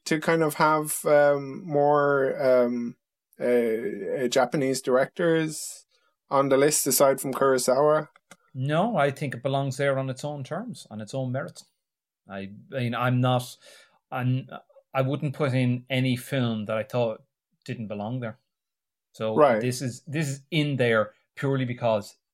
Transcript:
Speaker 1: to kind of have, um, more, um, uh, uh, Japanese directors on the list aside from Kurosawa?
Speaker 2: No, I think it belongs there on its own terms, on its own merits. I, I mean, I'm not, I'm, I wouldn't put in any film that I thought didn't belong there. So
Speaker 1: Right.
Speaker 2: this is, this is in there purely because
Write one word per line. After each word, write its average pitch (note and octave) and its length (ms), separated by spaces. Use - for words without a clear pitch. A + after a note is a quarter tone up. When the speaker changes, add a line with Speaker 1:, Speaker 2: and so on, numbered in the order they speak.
Speaker 1:
to D#3 160
kind E3 240
of D3+ 120
have, D#3 500
um, C#3+ 600
more, C#3+ 1000
um, A#2+ 320
uh, B2+ 60
uh, A#2 800
Japanese C3 540
directors D#3 1040
on C#3 200
the C3 80
list D3 280
aside C3+ 360
from C3+ 120
Kurosawa? C3+ 760
Speaker 2:
No, D#3+ 440
I C#3+ 140
think C#3 220
it A#2+ 80
belongs C#3 360
there C#3 200
on C3+ 120
its B2+ 160
own D3 180
terms, F#3 480
on G#2+ 80
its G#2+ 140
own C3 180
merits. D3+ 320
I, G2 200
I C3 40
mean, A#2+ 140
I'm B2 280
not, B2+ 340
I'm, B2+ 380
I C3+ 80
wouldn't C#3 320
put C#3 200
in B2 360
any B2+ 280
film A#2 480
that G#2+ 100
I A2 80
thought A#2 380
didn't A#2+ 240
belong G#2+ 320
there. A2+ 180
So A2 200
Speaker 1:
Right. B2 280
Speaker 2:
this B2 200
is, B2 260
this D3+ 200
is C3+ 140
in D3 240
there A2+ 360
purely C3+ 260
because A#2+ 540